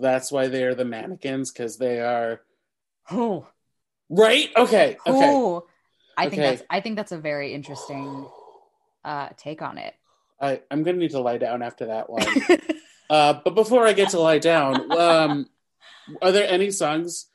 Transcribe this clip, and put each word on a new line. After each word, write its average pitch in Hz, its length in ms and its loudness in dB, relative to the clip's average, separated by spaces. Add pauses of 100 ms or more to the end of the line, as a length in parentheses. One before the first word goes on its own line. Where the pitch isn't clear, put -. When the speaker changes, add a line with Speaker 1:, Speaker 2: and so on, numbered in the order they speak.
Speaker 1:
that's 131 320 -2
why 135 160 -2
they're 127 260 -2
the 127 100 -4
mannequins, 131 640 -8
'cause - 280 -10
they 120 220 -4
are 117 420 -4 (680)
Speaker 2:
Oh. 196 360 -4 (640)
Speaker 1:
Right? 220 480 4
Okay. 202 500 4
Okay. 269 280 6
Speaker 2:
Oh. 180 320 -2 (500)
I 165 120 0
think 147 140 -4
Speaker 1:
Okay. 139 80 2
Speaker 2:
that's, 123 180 -4
I 185 120 -2
think 220 160 -6
that's 208 160 -8
a 170 60 -10
very 147 360 -6
interesting, 139 760 -12 (760)
uh, 143 320 -8
take 156 260 -14
on 131 160 -12
it. - 160 -14 (460)
Speaker 1:
I, 135 200 -2 (100)
I'm 147 120 -2
gonna 180 160 -2
need 165 140 -2
to 135 80 -4
lie 120 180 -2
down 120 240 -4
after 120 240 -10
that 110 240 -8
one. 208 160 -2 (220)
Speaker 2:
<laughs> 349 120 6 (500)
Speaker 1:
Uh, 147 340 4
but 170 120 0
before 220 320 4
I 208 40 6
get 196 180 2
to 175 100 -2
lie 160 180 4
down, 147 580 2
um, 160 540 2 (720)
are 185 80 4
there 202 180 2
any 190 220 0
songs, 170 640 -4